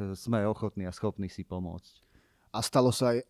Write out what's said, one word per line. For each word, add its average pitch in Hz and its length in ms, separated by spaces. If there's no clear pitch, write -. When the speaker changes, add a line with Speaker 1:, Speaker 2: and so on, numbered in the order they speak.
Speaker 1:
e, 98 160
sme 113 320
ochotní 101 400
a 90 60
schopní 98 340
si - 160
pomôcť. 90 480
Speaker 2:
A - 80
stalo 127 320
sa 120 240
aj, 120 40